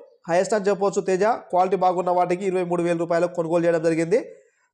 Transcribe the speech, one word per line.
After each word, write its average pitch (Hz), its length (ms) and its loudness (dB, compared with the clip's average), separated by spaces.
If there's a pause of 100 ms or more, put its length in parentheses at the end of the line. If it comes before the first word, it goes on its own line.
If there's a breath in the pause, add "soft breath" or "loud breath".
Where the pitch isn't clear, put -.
(300)
హైయెస్ట్ 185 240 2
అని 208 120 0
చెప్పొచ్చు. 196 360 0
తేజ 185 220 0
క్వాలిటీ 190 520 0
బాగున్న 180 340 0
వాటికి 180 360 0
ఇరవై 185 180 0
మూడు 175 200 -2
వేల 170 140 0
రూపాయలకు 170 360 0
కొనుగోలు 170 320 0
చేయడం 170 180 2
జరిగింది. 165 360 0 (540 loud breath)